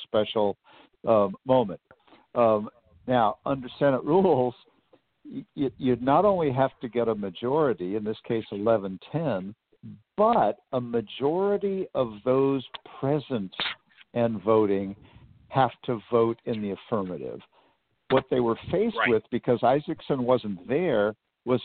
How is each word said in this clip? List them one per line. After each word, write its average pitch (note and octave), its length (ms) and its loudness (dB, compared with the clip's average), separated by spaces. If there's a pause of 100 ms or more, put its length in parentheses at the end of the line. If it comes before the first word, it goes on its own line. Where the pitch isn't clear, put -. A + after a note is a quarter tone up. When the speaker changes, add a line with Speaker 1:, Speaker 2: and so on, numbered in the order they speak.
Speaker 1:
special, G#2 540 -2 (500)
uh, G#2 220 4 (160)
moment. A#2+ 340 0 (540)
Um, A2 360 2 (380)
now, A#2 380 2
under C3+ 220 -4 (120)
Senate C3+ 240 2
rules, D3 520 2 (680)
y-, - 220 -12 (100)
y-, C#3 220 -2
you'd B2 240 0
not C#3 240 4
only F3 260 2
have C3 200 0 (100)
to B2+ 80 -8
get A#2 180 -2
a A2 80 0
majority, G#2 800 -2
in A2 80 -4
this G#2+ 140 -6 (100)
case A2+ 240 -4
eleven G2+ 480 0 (120)
ten, B2 420 -4 (640)
but G#3 400 2 (160)
a B2 80 0
majority F3+ 1120 -2
of B2 200 -2 (100)
those C3+ 420 2 (340)
present C3+ 540 -2 (600)
and A#2 280 0
voting G2+ 540 2 (540)
have C3 220 0 (120)
to A#2 180 -4 (100)
vote A#2 340 2
in A2+ 160 -4
the G2+ 100 -4
affirmative. F2+ 680 -6 (680)
What C3 200 4
they C3 100 2
were A#2 180 0 (140)
faced G#3 260 0
Speaker 2:
Right. D#3+ 120 0
Speaker 1:
with, A2 220 4
because A#2+ 320 0
Isaacson C#3 600 0
wasn't G#2+ 440 0
there, A#2 480 2 (300)
was B2 200 0